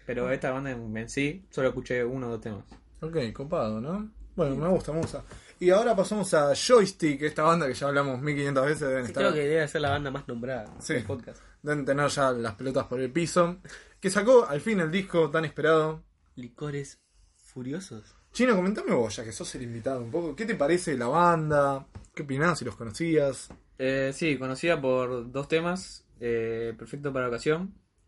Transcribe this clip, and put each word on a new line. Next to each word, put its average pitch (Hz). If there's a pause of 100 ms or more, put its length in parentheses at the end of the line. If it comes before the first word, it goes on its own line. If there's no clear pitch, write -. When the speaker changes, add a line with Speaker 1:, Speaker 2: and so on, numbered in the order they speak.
Speaker 1:
Pero 123
esta 135
banda 135
en, 117
en 113
sí, 151
solo 135
escuché 123
uno 127
o 117
dos 113
temas. 110 (380)
Speaker 2:
Ok, 160 (180)
copado, 139
¿no? 190 (260)
Bueno, 139
Speaker 1:
Sí. 143
Speaker 2:
me 160
gusta, 165
me 160
gusta. 143 (360)
Y 180
ahora 220
pasamos 190
a 147
Joystick, 180
esta 151
banda 165
que 127
ya 135
hablamos 139
mil 147
quinientas 139
veces, 147
deben 131
Speaker 3:
Sí, 113
Speaker 2:
estar 139
Speaker 3:
creo 175
que 147
debe 156
ser 156
la 143
banda 143
más 135
nombrada 120
Speaker 2:
Sí. -
Speaker 3:
del 127
podcast. 120 (200)
Speaker 2:
Deben 147
tener 139
ya 135
las 117
pelotas 131
por 127
el 127
piso. 170 (420)
Que 190
sacó 226
al 143
fin 220
el 160
disco 175
tan 160
esperado. 156 (320)
Speaker 3:
Licores 139 (360)
Furiosos. 127 (160)
Speaker 2:
Chino, 240
comentame 214
vos, 113
ya 123
que 110
sos -
el 135
invitado 120
un 113
poco. 160
¿Qué 220
te 214
parece 160
la 120
banda? 151 (280)
¿Qué 160
opinás 147
si 117
los 113
conocías? 143 (280)
Speaker 1:
Eh, 135
sí, 147
conocía 131
por 127
dos 139
temas. 175 (140)
Eh, 113
Perfecto 143
para 131
la 123
ocasión. 156 (340)